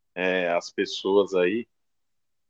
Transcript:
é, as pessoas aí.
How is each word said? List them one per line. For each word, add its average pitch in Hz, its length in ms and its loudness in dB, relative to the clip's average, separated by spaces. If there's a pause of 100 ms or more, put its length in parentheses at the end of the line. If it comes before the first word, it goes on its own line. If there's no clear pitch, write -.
(140)
é, 92 380 0
as 87 200 -2
pessoas 98 640 0
aí. 92 340 0 (840)